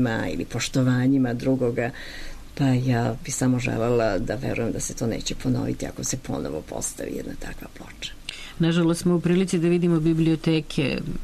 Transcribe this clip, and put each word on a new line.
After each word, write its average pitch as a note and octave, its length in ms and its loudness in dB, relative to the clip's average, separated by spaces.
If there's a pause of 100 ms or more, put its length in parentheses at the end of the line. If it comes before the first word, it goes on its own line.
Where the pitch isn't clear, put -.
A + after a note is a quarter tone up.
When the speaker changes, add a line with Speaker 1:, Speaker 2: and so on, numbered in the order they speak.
(320)
Speaker 1:
ili F2 120 -4
poštovanjima B2+ 920 2
drugoga, B2 560 0 (640)
pa C#3+ 100 0
ja B2 600 2
bi - 60 -8
samo B2+ 280 2
želela A#2 600 2
da - 160 -2
verujem A2+ 380 -2
da - 80 -4
se - 140 -6
to A#2+ 120 -4
neće - 280 -4
ponoviti B2 520 -2
ako - 180 -8
se B2+ 120 -4
ponovo D2+ 460 -6
postavi - 540 -8
jedna - 240 -8
takva - 280 -10 (100)
ploča. - 340 -14 (460)
Speaker 2:
Nažalost, E3+ 420 4
smo F3 140 4
u E3+ 60 2
prilici F3 380 2
da E3 100 2
vidimo E3+ 320 4
biblioteke, D#3+ 1000 2 (260)